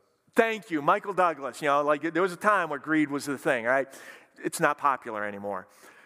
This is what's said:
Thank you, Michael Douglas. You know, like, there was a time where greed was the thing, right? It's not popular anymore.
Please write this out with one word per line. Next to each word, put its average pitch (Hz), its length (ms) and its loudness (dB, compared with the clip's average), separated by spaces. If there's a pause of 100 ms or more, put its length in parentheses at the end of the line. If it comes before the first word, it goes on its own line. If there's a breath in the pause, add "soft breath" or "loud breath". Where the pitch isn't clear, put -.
(340)
Thank 220 360 0
you, 156 120 -2
Michael 196 300 2
Douglas. 156 500 0
You 156 60 0
know, 143 140 4
like, 151 300 0
there 160 100 2
was 190 100 0
a 175 40 -12
time 190 340 2
where 143 80 -6
greed 151 320 0
was 139 140 -6
the 139 140 -4
thing, 127 260 0
right? 131 240 2 (560 loud breath)
It's - 160 -4
not 151 180 2
popular 120 460 -2
anymore. 101 440 -8 (380 loud breath)